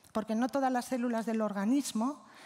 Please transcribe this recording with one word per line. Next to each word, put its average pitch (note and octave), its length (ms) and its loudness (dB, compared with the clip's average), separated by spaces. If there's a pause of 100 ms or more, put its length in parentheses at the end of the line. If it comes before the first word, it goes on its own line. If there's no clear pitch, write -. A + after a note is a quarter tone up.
(120)
Porque A3 240 -2
no A#3+ 140 2
todas C4+ 220 2
las B3 140 0
células A#3+ 400 -2
del A3 160 0
organismo A3 800 0 (220)